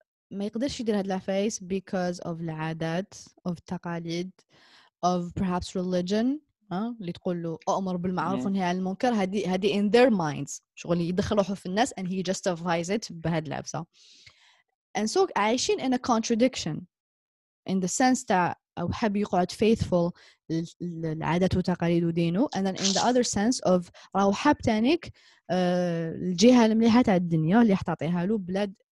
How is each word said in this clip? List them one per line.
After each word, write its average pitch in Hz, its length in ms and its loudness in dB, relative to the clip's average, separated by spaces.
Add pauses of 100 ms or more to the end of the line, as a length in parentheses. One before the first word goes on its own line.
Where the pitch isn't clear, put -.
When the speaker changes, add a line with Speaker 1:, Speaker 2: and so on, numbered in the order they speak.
(300)
Speaker 1:
ما 196 140 -8
يقدرش 233 360 -4
يدير 214 180 0
هاد 190 60 -2
العفايس 196 600 -2
because 180 600 -4
of 165 160 -8
العادات، 160 760 -6 (340)
of 180 40 -2
التقاليد، 170 800 -8 (760)
of 175 340 0
perhaps 180 360 -2
religion. 190 640 0 (320)
ها؟ 226 280 -4
اللي 170 120 -6
تقول 175 300 -4
له: 165 160 -6 (100)
"أؤمر 185 280 -2
بالمعروف 180 440 -2
Speaker 2:
مم. 247 60 -4
Speaker 1:
وانهي 196 160 0
عن 175 140 0
المنكر"، 185 320 -2
هذه، 190 460 0
هذه 190 280 0
in 208 80 2
their 247 260 8
minds. 143 440 -4 (140)
شغل 175 260 -2
يدخل 185 360 0
روحه 196 180 2
في - 120 -10
الناس 202 340 -2
and 190 40 -6
he 185 180 -4 (100)
justifies 175 600 -2
it 220 180 -4
بهاد 160 340 -2
العبسة. 139 400 -8 (1120)
And 208 60 -2
so 370 220 2 (100)
عايشين 247 440 0
in 254 140 0
a 247 40 0
contradiction 226 840 0 (880)
in 190 100 0
the 180 80 -2
sense 254 380 0
تاع 180 300 2 (220)
أو 175 140 -4
حاب 202 240 -2
يقعد 190 360 0
faithful 185 580 2 (400)
لل-، 165 300 -4
للعادات 165 760 -2
وتقاليد 175 480 0
ودينه، 170 520 0
and 190 40 0
then 190 160 -2
in 196 180 0
the 190 80 2
other 247 200 4
sense 208 500 0
of 180 180 0 (260)
راهو 196 160 4
حاب 294 260 2
تانيك، 240 540 0 (380)
آه، 175 600 0
الجهة 220 540 6
المليحة 226 360 4
تاع 208 140 4
الدنيا 170 460 4
اللي 202 140 6
حتعطيها 175 500 -2
له 220 120 0
بلاد 190 360 -4 (180)